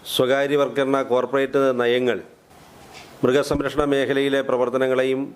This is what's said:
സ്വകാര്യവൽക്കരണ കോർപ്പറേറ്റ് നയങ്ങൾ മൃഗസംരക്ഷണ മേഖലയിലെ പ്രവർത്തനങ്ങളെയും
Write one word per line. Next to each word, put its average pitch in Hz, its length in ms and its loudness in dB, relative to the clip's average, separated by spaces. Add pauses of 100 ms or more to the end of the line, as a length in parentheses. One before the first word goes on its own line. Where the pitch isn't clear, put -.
(120)
സ്വകാര്യവൽക്കരണ 135 840 0 (120)
കോർപ്പറേറ്റ് 131 500 0 (200)
നയങ്ങൾ 120 380 0 (1040)
മൃഗസംരക്ഷണ 139 580 2 (100)
മേഖലയിലെ 139 560 0
പ്രവർത്തനങ്ങളെയും 131 720 0 (160)